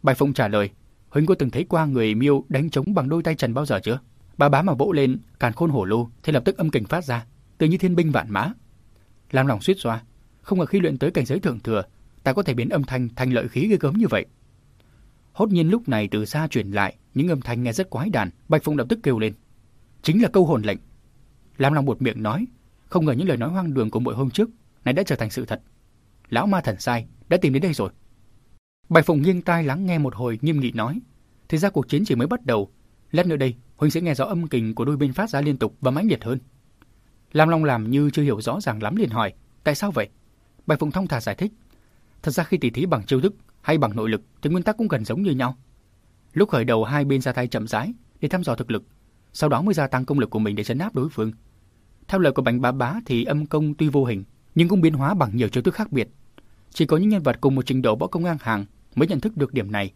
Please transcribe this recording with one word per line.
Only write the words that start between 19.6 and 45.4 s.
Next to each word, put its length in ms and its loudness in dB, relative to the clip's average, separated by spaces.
"Chính 200 2
là 80 4
câu 160 6
hồn 160 0
lệnh." 160 -2
Lam 160 2
Long 120 2
buột 160 -2
miệng 220 -2
nói: 220 -2
"Không 200 0
ngờ 80 2
những 140 0
lời 100 0
nói 120 -2
hoang 240 -2
đường 160 0
của 100 -2
muội 160 -2
hôm 140 -2
trước 200 0
này 80 0
đã 100 0
trở 120 -2
thành 140 -4
sự 160 -6
thật. 160 -6
Lão 180 2
ma 140 0
thần 180 -4
sai 280 -4
đã 80 4
tìm 160 2
đến 80 2
đây 120 0
rồi." 160 -2
Bạch 160 6
Phụng 160 2
nghiêng 200 2
tai 220 0
lắng 220 -2
nghe 120 0
một 180 -2
hồi, 260 -6
nghiêm 180 0
nghị 120 -2
nói: 280 -4
"Thì 80 0
ra 120 2
cuộc 200 -2
chiến 160 0
chỉ 100 0
mới 120 0
bắt 180 -4
đầu. 260 0
Lát 140 2
nữa 100 0
đây, 200 0
huynh 140 2
sẽ 100 -2
nghe 140 0
rõ 100 -2
âm 220 -2
kình 280 -2
của 100 -2
đôi 120 -2
bên 160 0
phát 160 -4
ra 120 -2
liên 160 -2
tục 240 -4
và 100 2
mãnh 160 0
liệt 160 0
hơn." 160 -4
Lam 180 4
Long 140 2
làm 260 0
như 200 2
chưa 140 0
hiểu 180 0
rõ 200 -4
ràng 220 -4
lắm 120 -2
liền 140 0
hỏi: 240 -2
"Tại 120 0
sao 160 -4
vậy?" 180 -2
Bạch 120 2
Phụng 120 -2
thong 160 -4
thả 140 -2
giải 140 -4
thích: 180 -4
"Thật 100 -2
ra 120 -2
khi 140 0
tỉ 120 0
thí 160 -4
bằng 180 0
chiêu 180 0
thức 140 0
hay 160 2
bằng 180 0
nội 140 -2
lực 120 0
thì 80 -2
nguyên 140 0
tắc 140 0
cũng 100 -2
gần 180 -2
giống 160 -4
như 100 0
nhau. 260 -2